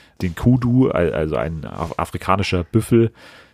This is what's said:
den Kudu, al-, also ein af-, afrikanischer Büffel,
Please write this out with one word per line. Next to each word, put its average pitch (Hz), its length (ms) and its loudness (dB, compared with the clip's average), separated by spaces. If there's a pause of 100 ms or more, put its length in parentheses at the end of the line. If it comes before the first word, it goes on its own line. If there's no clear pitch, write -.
(220)
den 87 140 -4
Kudu, 123 520 2
al-, 85 240 0
also 78 240 -2
ein 76 280 -4
af-, - 340 -8
afrikanischer 92 680 -2
Büffel, 113 460 2 (440)